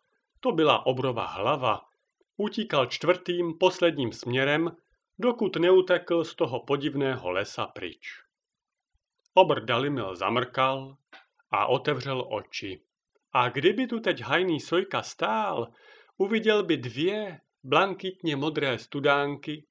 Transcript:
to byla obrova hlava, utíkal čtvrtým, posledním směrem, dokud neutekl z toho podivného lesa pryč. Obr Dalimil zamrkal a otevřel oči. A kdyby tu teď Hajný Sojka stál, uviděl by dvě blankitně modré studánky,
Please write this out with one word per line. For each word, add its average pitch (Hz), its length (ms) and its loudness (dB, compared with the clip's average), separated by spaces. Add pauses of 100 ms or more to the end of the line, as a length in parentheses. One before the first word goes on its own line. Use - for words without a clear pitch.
(400)
to 254 120 0
byla 151 340 4
obrova 123 400 0
hlava, 107 560 -2 (560)
utíkal 196 480 0
čtvrtým, 175 720 -2
posledním 156 540 2
směrem, 147 680 0 (420)
dokud 233 360 0
neutekl 180 680 4
z - 120 -10
toho 127 240 -2
podivného 135 720 -2
lesa 101 360 -4
pryč. - 540 -12 (1120)
Obr 147 320 6
Dalimil 123 500 -2
zamrkal 131 840 0 (540)
a 104 140 2
otevřel 131 640 0
oči. 98 520 -8 (520)
A 123 160 2
kdyby 202 380 2
tu 226 120 -6
teď 165 220 -2
Hajný 156 380 0
Sojka 165 420 -2
stál, 196 640 -4 (500)
uviděl 214 460 2
by 165 140 0
dvě 165 600 -6 (240)
blankitně 180 720 0
modré 143 440 -2
studánky, 143 920 -2